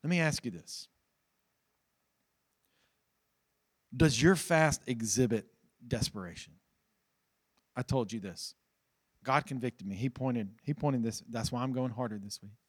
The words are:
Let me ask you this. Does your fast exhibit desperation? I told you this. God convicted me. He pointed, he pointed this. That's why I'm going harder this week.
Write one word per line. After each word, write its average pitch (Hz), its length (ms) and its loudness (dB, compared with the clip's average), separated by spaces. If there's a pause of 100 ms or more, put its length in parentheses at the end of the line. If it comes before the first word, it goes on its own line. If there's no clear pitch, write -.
Let 151 60 -4
me 175 100 2
ask 156 240 0
you 117 80 -6
this. - 380 -16 (3000)
Does 135 260 6
your 175 140 8
fast 160 500 4
exhibit 113 640 0 (400)
desperation? 95 680 -6 (1160)
I 127 100 -6
told 120 280 -2
you 113 80 -6
this. 92 340 -12 (680)
God 139 220 2
convicted 120 420 -6
me. 98 80 -6
He 123 140 -2
pointed, 120 400 -2 (120)
he 147 120 -2
pointed 135 300 0
this. 113 260 -4
That's 113 240 -4
why 120 100 -2
I'm 131 80 -2
going 127 200 -2
harder 107 300 -6
this 101 200 -12
week. 98 100 -18 (180)